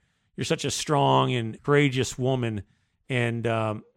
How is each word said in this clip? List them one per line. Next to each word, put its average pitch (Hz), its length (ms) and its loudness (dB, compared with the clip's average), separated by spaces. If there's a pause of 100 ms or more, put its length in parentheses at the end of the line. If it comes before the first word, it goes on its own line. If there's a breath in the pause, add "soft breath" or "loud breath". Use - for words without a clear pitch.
(360)
you're 131 100 -6
such 160 200 -2
a 135 60 -4
strong 135 640 2
and 113 280 -4
courageous 143 560 2
woman. 123 460 -2 (460)
And, 117 360 -2
um, 110 380 -2 (140)